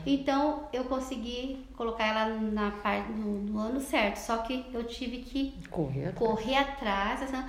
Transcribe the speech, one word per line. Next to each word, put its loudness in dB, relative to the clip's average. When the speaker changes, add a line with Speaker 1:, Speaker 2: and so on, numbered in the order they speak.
Speaker 1:
Então, 4
eu 0
consegui -4
colocar 0
ela 4
na 2
par-, 0
no, -2
no -2
ano 0
certo. 2
Só 0
que -2
eu -2
tive -6
que -2
Speaker 2:
Correr -2
atrás. -6
Speaker 1:
correr 4
atrás, 2
assim. -4